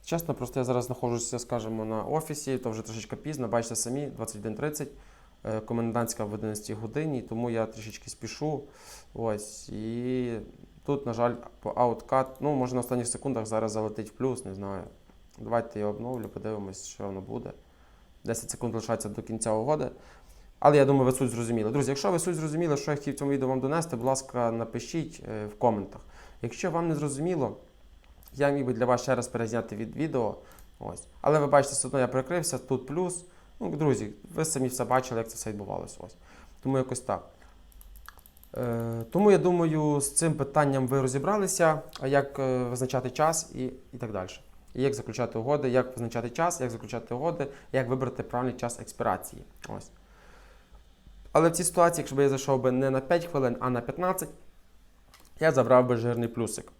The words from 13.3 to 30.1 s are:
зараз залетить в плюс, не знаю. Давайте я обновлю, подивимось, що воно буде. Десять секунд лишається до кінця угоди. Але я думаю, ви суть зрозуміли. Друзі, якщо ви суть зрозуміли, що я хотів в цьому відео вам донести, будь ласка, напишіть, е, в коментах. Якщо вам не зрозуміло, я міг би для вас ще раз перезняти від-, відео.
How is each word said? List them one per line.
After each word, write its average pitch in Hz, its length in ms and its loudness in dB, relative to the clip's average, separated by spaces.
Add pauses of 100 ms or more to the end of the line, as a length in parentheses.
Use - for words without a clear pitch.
зараз 110 260 0
залетить 107 380 -4
в - 20 -20
плюс, 127 320 -2
не 98 100 -8
знаю. 98 300 -6 (540)
Давайте 113 420 -2
я 104 60 0
обновлю, 113 420 -4
подивимось, 104 580 -8
що - 180 -12
воно 95 160 -6
буде. 113 320 -8 (720)
Десять - 260 -4
секунд 113 240 -4
лишається 113 340 -4
до 107 140 -8
кінця 110 300 -2
угоди. 131 380 0 (680)
Але 147 180 8
я 139 80 10
думаю, 135 200 6
ви 127 80 6
суть 127 180 2
зрозуміли. 113 400 0
Друзі, 131 200 2
якщо 180 220 0
ви 170 60 2
суть 170 180 0
зрозуміли, 156 400 0
що 139 140 -2
я 147 60 2
хотів 143 180 -4
в - 20 -8
цьому 139 140 -2
відео 131 180 2
вам 131 120 2
донести, 151 360 0
будь 117 80 -4
ласка, 123 460 0
напишіть, 117 800 -4
е, 107 180 -6
в 104 120 -12
коментах. 104 420 0 (420)
Якщо 120 280 -4
вам 170 180 0
не 160 60 2
зрозуміло, 143 640 -2 (760)
я 143 160 4
міг 143 160 2
би 123 60 2
для 113 120 2
вас 123 180 4
ще 131 120 2
раз 120 140 -2
перезняти 113 480 -2
від-, 110 200 -8
відео. 131 380 0 (440)